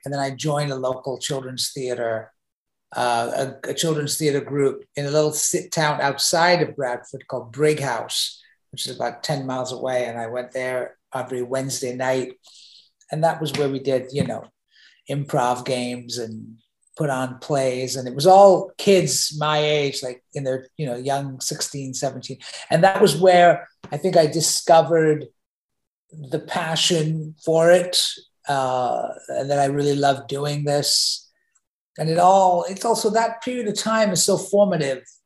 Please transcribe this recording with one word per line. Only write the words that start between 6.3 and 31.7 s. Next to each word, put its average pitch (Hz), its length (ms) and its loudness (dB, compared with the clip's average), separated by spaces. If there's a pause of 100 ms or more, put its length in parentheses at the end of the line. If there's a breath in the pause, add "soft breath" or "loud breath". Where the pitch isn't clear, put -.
of - 140 -4
Bradford 123 520 -8
called 117 260 -10
Brighouse, 139 840 -2 (340 soft breath)
which - 160 -10
is 127 80 -12
about 120 280 -6
ten 139 220 -4
miles 127 260 -6
away. 127 340 -2
And 117 140 -8
I 117 80 -6
went 123 240 -8
there 127 460 -6 (160)
every 123 280 -6
Wednesday 131 540 -6
night. 127 380 -2 (800 loud breath)
And 156 120 -2
that 160 180 0
was 147 120 -4
where 143 160 0
we 135 100 -4
did, 135 340 -2
you 139 120 0
know, 107 200 -8 (640 soft breath)
improv 135 560 -2
games 123 520 -6
and 110 420 -10 (360)
put 151 140 -2
on 127 300 -4
plays. 127 560 -2
And 127 120 -6
it 123 60 -8
was 143 140 0
all 190 500 8
kids 170 600 2
my 151 180 0
age, 151 460 0
like, 123 200 -10 (120)
in 139 80 -6
their, 131 240 -4 (100)
you 156 80 -6
know, 120 100 -6
young 135 460 -6
sixteen, 139 540 -6
seventeen. 131 420 -8 (320 loud breath)
And 170 140 4
that 196 180 4
was 156 180 4
where 175 480 6 (240)
I 147 60 -4
think 175 200 0
I 156 100 6
discovered 160 960 4 (880)
the 147 280 -8
passion 160 960 -2 (100)
for 165 280 4
it, 180 280 4 (480)
uh, 127 600 -2 (220)
and 135 200 -4
that 143 80 0
I 139 80 2
really 143 300 0
loved 139 320 0
doing 147 360 -4
this. - 560 0 (800)